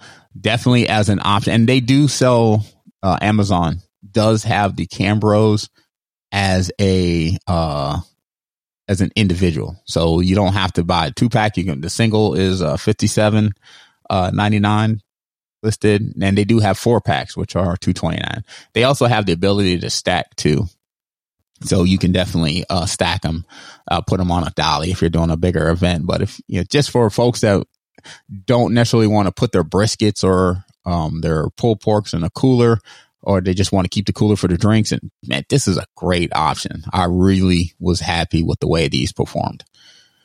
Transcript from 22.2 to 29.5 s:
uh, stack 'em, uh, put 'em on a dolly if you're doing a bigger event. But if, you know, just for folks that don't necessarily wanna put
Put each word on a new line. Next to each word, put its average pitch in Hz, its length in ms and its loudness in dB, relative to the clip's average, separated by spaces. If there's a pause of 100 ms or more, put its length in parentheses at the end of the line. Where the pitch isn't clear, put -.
uh, 92 200 -4
stack - 380 -4
'em, 82 200 -6 (460)
uh, 85 100 -2
put - 180 -2
'em 90 120 0
on 85 160 0
a - 80 -8
dolly 76 340 -2
if 92 120 -6
you're 82 100 2
doing 82 180 0
a 80 80 0
bigger 85 320 0
event. 87 380 -2
But - 160 -2
if, - 240 -8
you - 140 -4
know, - 20 -4
just 143 260 -2
for 117 220 2
folks 120 300 0
that 101 220 2 (840)
don't 117 280 2
necessarily 117 340 4
wanna 104 240 2
put - 200 -2